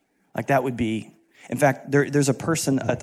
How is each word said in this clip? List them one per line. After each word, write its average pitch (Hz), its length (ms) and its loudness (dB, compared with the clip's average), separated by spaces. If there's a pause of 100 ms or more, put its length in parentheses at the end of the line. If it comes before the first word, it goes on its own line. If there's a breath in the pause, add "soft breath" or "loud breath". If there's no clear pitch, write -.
(360)
Like, 117 120 -4
that 135 180 2
would 131 100 -4
be, 110 400 -4 (340 soft breath)
in 127 80 -4
fact, 135 340 0
there, 143 180 4
there's 143 180 2
a 135 60 4
person, 151 460 0
a, 123 240 -2